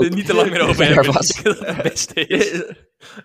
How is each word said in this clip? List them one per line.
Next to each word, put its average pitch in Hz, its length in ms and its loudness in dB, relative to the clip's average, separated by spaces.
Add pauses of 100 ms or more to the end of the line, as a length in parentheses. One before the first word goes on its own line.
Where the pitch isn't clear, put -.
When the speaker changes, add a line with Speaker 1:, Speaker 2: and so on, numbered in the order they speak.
Speaker 1:
we - 60 4
er 175 40 -2
Speaker 2:
ook. 180 60 -4
Speaker 1:
niet 202 100 -4
te 190 80 0
lang - 160 4
meer 170 180 0
over 160 160 2
Speaker 2:
<laughs> 143 40 4
Ja, 156 60 4
Speaker 1:
hebben. 139 180 4
Speaker 2:
was- - 180 0
Speaker 1:
Ik - 140 -6
denk 208 140 2
dat - 80 -10 (100)
het - 60 -6
beste - 440 -4
is. 202 260 0
Speaker 3:
<laughs> 175 120 -6 (600)